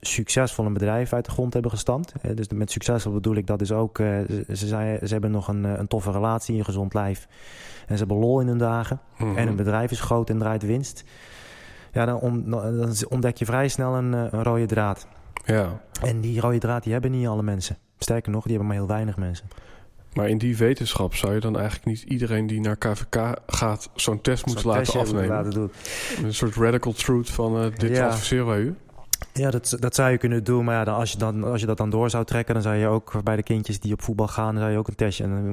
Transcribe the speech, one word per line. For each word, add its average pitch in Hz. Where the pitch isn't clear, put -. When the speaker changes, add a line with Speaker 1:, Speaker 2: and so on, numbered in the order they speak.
Speaker 1:
succesvol 120
een 104
bedrijf 107
uit 120
de -
grond 127
hebben 117
gestampt. 127
Eh, 110
dus 110
met 104
succesvol 110
bedoel 104
ik 98
dat 104
is 101
ook, 110
eh, 107
ze, 101
ze 101
zijn, 107
ze 107
hebben 107
nog 101
een, 101
eh, 101
een 101
toffe 101
relatie, 113
een 104
gezond 98
lijf. 101
En 107
ze 104
hebben 101
lol 120
in 123
hun 120
dagen. 117
Speaker 2:
Mhm. 107
Speaker 1:
En 117
hun 107
bedrijf 104
is -
groot 117
en 110
draait 110
winst. 120
Ja, 117
dan 120
om-, 120
dan 117
ontdek 123
je 117
vrij 131
snel 127
een, 127
eh, 120
een 110
rode 117
draad. 107
Speaker 2:
Ja. 104
Speaker 1:
En 117
die 117
rode 120
draad, 117
die 110
hebben 127
niet 123
alle 107
mensen. 101
Sterker 117
nog, 107
die 113
hebben 104
maar 101
heel 98
weinig 107
mensen. 90
Speaker 2:
Maar 104
in 110
die 117
wetenschap 113
zou 101
je 110
dan 107
eigenlijk -
niet 113
iedereen 113
die 107
naar 107
K 107
V -
K 113
gaat -
zo'n 107
test 127
moeten 110
Speaker 1:
Zo'n 113
Speaker 2:
laten 110
Speaker 1:
testje 127
moeten 107
Speaker 2:
afnemen? 107
Speaker 1:
laten 104
doen. 165
Speaker 2:
Een 107
soort 107
radical 117
truth 120
van, 113
eh, 110
"Dit 117
Speaker 1:
Ja. 127
Speaker 2:
adviseren 117
wij 107
u"? 139
Speaker 1:
Ja, 135
dat, 120
dat -
zou 131
je 123
kunnen 117
doen. 120
Maar 117
ja, 113
dan, 107
als 113
je -
dan, 107
als 117
je 110
dat 110
dan 107
door 113
zou 113
trekken, 117
dan 110
zou 107
je 107
ook 107
bij 110
de 107
kindjes 107
die 104
op 101
voetbal 107
gaan, 110
zou 107
je 107
ook 110
een 107
testje 104
en 98
dan 101